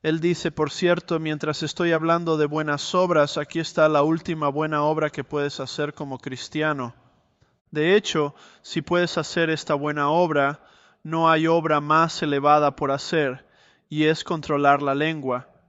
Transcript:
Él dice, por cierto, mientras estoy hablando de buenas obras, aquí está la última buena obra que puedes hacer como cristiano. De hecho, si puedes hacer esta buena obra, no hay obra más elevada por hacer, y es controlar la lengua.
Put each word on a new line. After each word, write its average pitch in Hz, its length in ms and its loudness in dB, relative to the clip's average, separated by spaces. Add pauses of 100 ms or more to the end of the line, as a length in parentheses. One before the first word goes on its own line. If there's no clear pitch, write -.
Él 160 160 0
dice, 170 320 -2
por 156 220 -4
cierto, 170 480 0
mientras 151 420 -4
estoy 170 300 -2
hablando 165 440 0
de 151 100 2
buenas 151 460 -4
obras, 175 460 2
aquí 151 220 -6
está 156 280 2
la 147 140 4
última 160 460 -2
buena 151 340 -2
obra 151 280 0
que 143 120 -8
puedes 143 380 -4
hacer 147 340 -6
como 139 240 -10
cristiano. 139 800 -4 (760)
De 156 240 2
hecho, 156 400 0 (280)
si - 200 -6
puedes 175 360 0
hacer 165 300 -2
esta 156 260 -2
buena 147 360 -2
obra, 151 560 0 (380)
no 165 260 0
hay 160 160 4
obra 160 340 2
más 156 400 2
elevada 147 540 2
por 139 160 -4
hacer, 139 560 -2 (420)
y 151 180 0
es 160 180 0
controlar 143 580 2
la 139 140 0
lengua. 143 540 -4 (180)